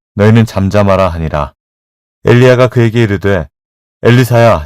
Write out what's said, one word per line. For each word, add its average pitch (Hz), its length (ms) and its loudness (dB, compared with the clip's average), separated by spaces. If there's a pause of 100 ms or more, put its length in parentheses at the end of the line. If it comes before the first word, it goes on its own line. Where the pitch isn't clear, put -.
(160)
너희는 110 300 2
잠잠하라." 98 640 -2
하니라. 78 440 -6 (720)
엘리야가 123 420 2
그에게 117 360 -2
이르되, 98 440 -2 (560)
"엘리사야, 117 640 0